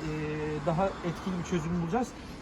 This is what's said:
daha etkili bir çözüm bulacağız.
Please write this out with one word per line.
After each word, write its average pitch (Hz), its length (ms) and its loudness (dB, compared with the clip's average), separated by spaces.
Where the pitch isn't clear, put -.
daha 175 200 4
etkili 185 580 0
bir - 60 -6
çözüm 170 320 2
bulacağız. 196 260 2